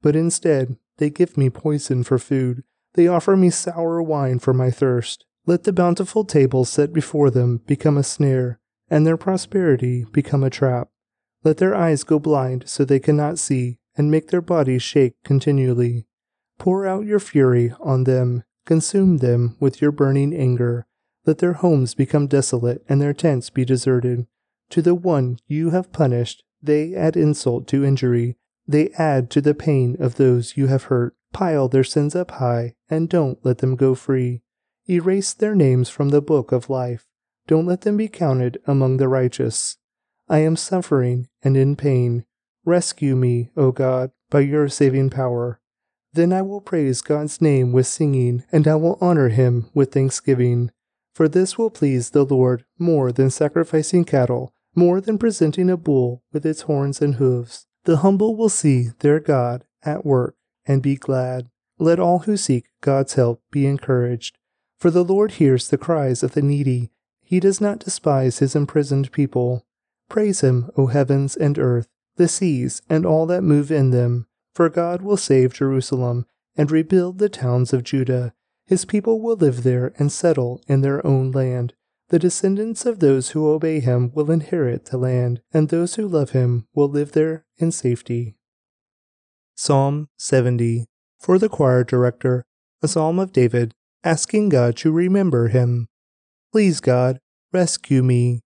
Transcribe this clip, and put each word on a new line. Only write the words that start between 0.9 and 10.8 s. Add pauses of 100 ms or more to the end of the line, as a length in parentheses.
they
give
me
poison
for
food. (320)
They
offer
me
sour
wine
for
my
thirst. (220)
Let
the
bountiful
table
set
before
them
become
a
snare, (300)
and
their
prosperity
become
a
trap. (560)